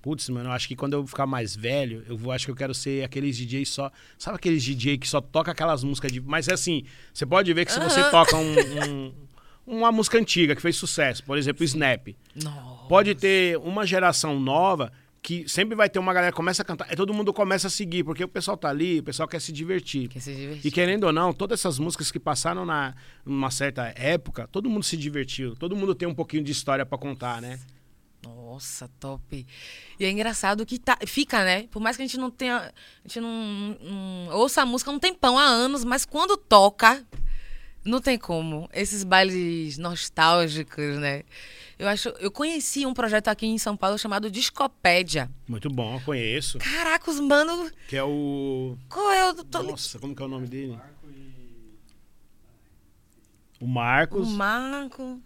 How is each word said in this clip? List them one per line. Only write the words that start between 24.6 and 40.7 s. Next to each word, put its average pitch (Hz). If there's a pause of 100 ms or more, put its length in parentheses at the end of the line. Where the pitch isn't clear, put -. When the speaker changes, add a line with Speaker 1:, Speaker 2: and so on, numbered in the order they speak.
Speaker 1:
mundo 208
se -
divertiu, 135
todo 175
mundo 196
tem 175
um 156
pouquinho 156
de 143
história 135
pra 135
contar, 127
né? 127 (680)
Speaker 2:
Nossa, 120 (120)
top. 135 (540)
E 196
é 190
engraçado 208
que 247
tá, -
fica, 233
né? 190
Por 214
mais 233
que 262
a -
gente 254
não 254
tenha, 247
a 175 (360)
gente 233
não, 214
não 185
ouça 277
a 262
música 247
um 285
tempão, 285
há 285
anos, 254
mas 247
quando 370
toca, 220 (800)
não 247
tem 254
como. 160
Esses 202
bailes 180
nostálgicos, 160